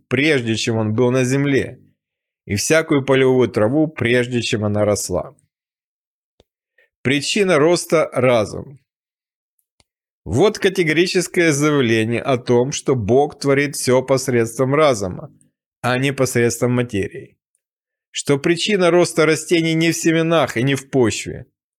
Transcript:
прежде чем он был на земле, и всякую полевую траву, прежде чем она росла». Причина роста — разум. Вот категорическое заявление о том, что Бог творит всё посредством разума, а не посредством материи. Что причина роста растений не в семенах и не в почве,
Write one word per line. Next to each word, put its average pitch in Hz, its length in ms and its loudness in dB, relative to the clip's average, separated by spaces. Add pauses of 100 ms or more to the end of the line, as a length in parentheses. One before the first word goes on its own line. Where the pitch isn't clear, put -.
прежде 127 480 0
чем 110 220 -2
он 110 160 -2
был 123 180 2
на 127 120 2
земле, 135 560 -2 (680)
и 101 100 -4
всякую 156 500 0
полевую 131 440 2
траву, 131 380 0
прежде 120 540 -2
чем 107 240 -2
она 104 200 0
росла». 98 500 -4 (1700)
Причина 147 560 0
роста — 165 540 0
разум. 117 680 -2 (1500)
Вот 165 320 0
категорическое 175 960 0
заявление 120 680 0
о 135 160 -2
том, 123 340 0
что - 240 -2
Бог 127 420 0
творит 139 380 0
всё 127 260 0
посредством 127 720 0
разума, 113 560 0 (520)
а 123 160 -2
не 135 160 -2
посредством 123 580 0
материи. 123 680 -4 (720)
Что - 300 -4
причина 175 500 0
роста 170 360 2
растений 160 480 0
не 165 180 2
в 160 60 -6
семенах 165 580 0
и 113 80 -2
не 139 120 0
в - 140 -8
почве, 104 580 -2 (320)